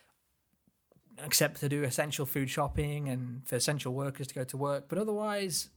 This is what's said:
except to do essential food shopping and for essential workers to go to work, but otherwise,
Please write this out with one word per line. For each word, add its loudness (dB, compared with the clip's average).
except 4
to 0
do 2
essential 0
food 0
shopping 0
and -4
for 0
essential 0
workers -4
to -14
go -2
to -6
work, 0
but -2
otherwise, 0